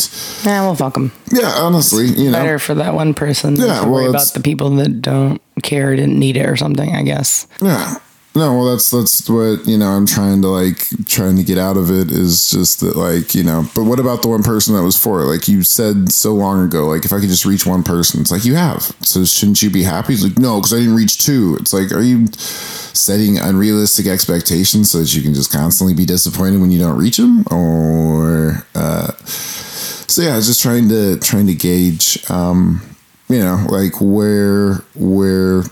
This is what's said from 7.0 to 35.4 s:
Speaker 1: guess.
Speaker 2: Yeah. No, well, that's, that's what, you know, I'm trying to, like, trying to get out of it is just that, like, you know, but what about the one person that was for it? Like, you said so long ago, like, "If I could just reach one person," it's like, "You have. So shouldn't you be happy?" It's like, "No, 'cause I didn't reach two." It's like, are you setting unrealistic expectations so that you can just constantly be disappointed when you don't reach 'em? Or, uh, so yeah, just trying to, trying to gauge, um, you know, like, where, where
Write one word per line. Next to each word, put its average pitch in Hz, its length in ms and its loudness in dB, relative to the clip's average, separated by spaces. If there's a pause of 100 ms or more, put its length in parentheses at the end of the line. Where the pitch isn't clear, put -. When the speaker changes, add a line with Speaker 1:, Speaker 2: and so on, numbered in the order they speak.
Speaker 1:
guess. 143 440 -2 (140)
Speaker 2:
Yeah. 180 360 -2 (380)
No, 147 220 2
well, 123 140 0
that's, 123 200 0
that's - 380 0
what, 113 400 0
you 110 80 4
know, 104 120 2
I'm 98 180 2
trying 98 340 2
to, 95 80 2
like, 92 400 -2 (160)
trying 95 320 0
to 92 60 2
get 90 160 0
out 95 180 0
of 90 140 0
it 92 200 0
is 90 400 0
just 92 300 0
that, 90 160 -2
like, 85 380 -2
you 90 100 0
know, 82 300 0
but 117 100 0
what 123 160 0
about 123 220 -2
the 117 60 0
one 110 140 0
person 107 320 0
that 95 80 2
was 92 140 0
for 98 240 -2
it? 69 60 0
Like, 76 220 -2
you 98 140 2
said 101 480 0
so - 220 0
long 98 320 0
ago, 80 220 -2
like, 80 180 -2
"If - 80 -4
I 101 80 -2
could 101 80 0
just 90 160 0
reach 98 220 0
one 92 160 0
person," 85 400 0
it's - 80 -2
like, 98 160 0
"You 123 80 2
have. 165 360 -2 (120)
So 92 240 0
shouldn't 104 340 2
you 107 80 2
be 92 140 0
happy?" 90 320 -2
It's 101 80 -2
like, 95 160 0
"No, 120 240 2
'cause 101 100 0
I 117 60 0
didn't 117 180 4
reach 110 220 2
two." 113 420 0
It's - 140 -4
like, 98 180 0
are - 100 0
you 120 240 4 (680)
setting 101 440 0
unrealistic 101 680 0
expectations 92 840 0
so 82 100 0
that 78 140 0
you 78 60 0
can 73 140 0
just 67 180 -2
constantly 87 420 0
be 87 120 0
disappointed 92 560 0
when 90 80 4
you 87 80 4
don't 82 200 0
reach 95 220 0
'em? 240 300 4
Or, 80 1120 0 (100)
uh, 80 380 -4 (140)
so - 960 -8
yeah, 151 180 0
just 117 220 0
trying 120 260 2
to, 104 300 2
trying 104 300 0
to 90 60 2
gauge, 90 640 0 (120)
um, 90 500 2 (480)
you 127 100 2
know, 92 320 0
like, 95 280 0
where, 101 840 2 (120)
where 95 760 2